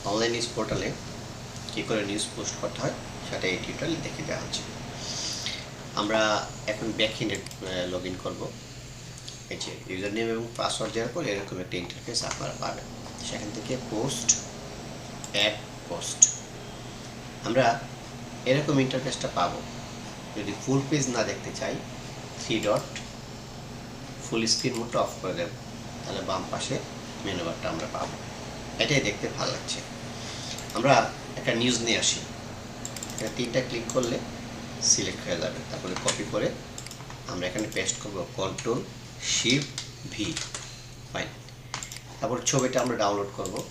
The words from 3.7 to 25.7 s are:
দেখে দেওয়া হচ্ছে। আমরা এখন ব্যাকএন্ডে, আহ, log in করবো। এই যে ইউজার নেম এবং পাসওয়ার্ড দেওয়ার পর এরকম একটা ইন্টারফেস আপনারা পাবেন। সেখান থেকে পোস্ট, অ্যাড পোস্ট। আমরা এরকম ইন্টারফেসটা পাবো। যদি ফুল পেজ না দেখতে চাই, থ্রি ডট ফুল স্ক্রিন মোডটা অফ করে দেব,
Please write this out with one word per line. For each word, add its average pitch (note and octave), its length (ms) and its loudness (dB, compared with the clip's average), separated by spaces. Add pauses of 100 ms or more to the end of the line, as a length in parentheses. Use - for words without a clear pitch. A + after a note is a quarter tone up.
দেখে - 140 -4
দেওয়া - 200 -2
হচ্ছে। - 180 -2 (1300)
আমরা G#2+ 540 6 (180)
এখন G#2+ 300 0
ব্যাকএন্ডে, G#2+ 380 2
আহ, F#2 600 -2
log F2+ 140 -2
in F#2 140 -2
করবো। F2 280 -4 (1000)
এই F2+ 60 -4
যে - 380 -6
ইউজার G2+ 180 -2
নেম A2+ 160 2
এবং A#2 280 0
পাসওয়ার্ড G#2+ 380 0
দেওয়ার A#2 200 2
পর - 100 0
এরকম G2 360 -2
একটা F2+ 160 -4
ইন্টারফেস - 480 -2
আপনারা - 360 -2
পাবেন। - 240 -2 (460)
সেখান - 240 -4
থেকে - 220 -2 (140)
পোস্ট, A#2 440 4 (960)
অ্যাড G#2 220 6 (340)
পোস্ট। - 400 6 (1160)
আমরা A#2 360 8 (680)
এরকম C#3+ 340 8
ইন্টারফেসটা - 540 2
পাবো। - 280 2 (720)
যদি G#2 160 -2 (140)
ফুল C3+ 140 6 (100)
পেজ C#3 180 4
না A#2 140 2
দেখতে G2+ 280 0 (100)
চাই, - 140 0 (680)
থ্রি A2 160 4
ডট - 380 2 (1300)
ফুল A2+ 160 4
স্ক্রিন A#2+ 280 4
মোডটা A#2+ 260 2
অফ - 100 4 (120)
করে F#2 120 0
দেব, E2+ 140 0 (560)